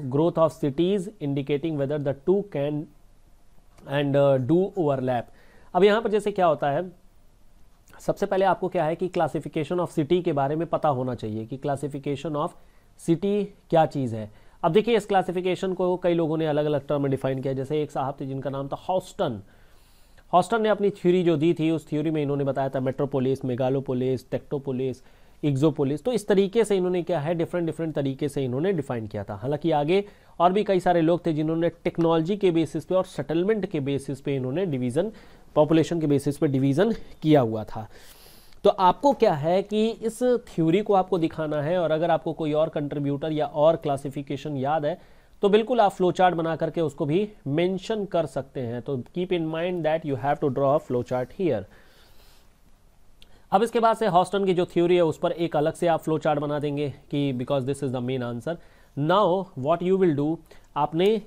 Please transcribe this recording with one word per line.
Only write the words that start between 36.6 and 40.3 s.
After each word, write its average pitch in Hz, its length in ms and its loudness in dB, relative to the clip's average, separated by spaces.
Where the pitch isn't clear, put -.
किया 151 200 6
हुआ 110 220 -2
था। 107 240 -12
तो - 60 8
आपको 190 440 4
क्या 208 200 4
है 160 300 2
कि 214 260 2
इस 220 340 -4
थ्योरी 214 580 2